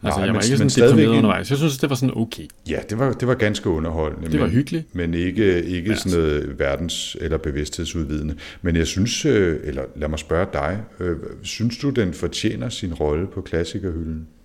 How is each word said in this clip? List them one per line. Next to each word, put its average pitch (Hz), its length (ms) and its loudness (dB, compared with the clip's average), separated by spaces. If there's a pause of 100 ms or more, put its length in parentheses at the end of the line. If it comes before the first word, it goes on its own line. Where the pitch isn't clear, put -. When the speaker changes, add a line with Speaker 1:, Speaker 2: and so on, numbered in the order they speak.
Speaker 1:
Altså, - 0 -
Speaker 2:
Nej, 73 160 0
Speaker 1:
jeg 98 80 0
Speaker 2:
men, 110 80 2
Speaker 1:
var 104 60 0
ikke 113 100 2
Speaker 2:
men 135 60 4
Speaker 1:
sådan 139 120 4
Speaker 2:
stadigvæk 127 280 8
Speaker 1:
deprimeret 110 160 8
Speaker 2:
en 113 40 6
Speaker 1:
undervejs. 95 320 4
Jeg 139 80 2
synes, 143 200 2
det 147 120 0
var 139 60 0
sådan 127 220 0
okay. 113 300 -4 (220)
Speaker 2:
Ja, - 100 -2 (100)
det 107 100 -2
var, 131 140 2
det 123 140 -2
var 127 60 4
ganske 107 360 0
underholdende, 80 640 -2
Speaker 1:
Det - 80 2
var - 60 2
Speaker 2:
men, 82 100 2
Speaker 1:
hyggeligt. 151 400 0
Speaker 2:
men 85 180 -2
ikke, 90 500 2
ikke 87 280 -2
Speaker 1:
Ja. 107 60 2
Speaker 2:
sådan 90 220 0
noget 73 400 0
verdens- 73 640 -2
eller 78 160 -2
bevidsthedsudvidende. 76 1000 -4 (260)
Men 85 140 0
jeg 82 120 2
synes, 113 380 0
øh, 98 380 4
eller 80 200 -6 (120)
lad 71 120 -4
mig 76 120 -4
spørge 85 340 -2
dig, 78 300 -2 (160)
øh, 87 180 -2 (260)
synes 117 340 -4
du, 139 120 -2
den 104 240 0
fortjener 107 560 -4
sin - 240 -6
rolle 80 340 0
på 98 140 -8
klassikerhylden? 80 840 -4 (180)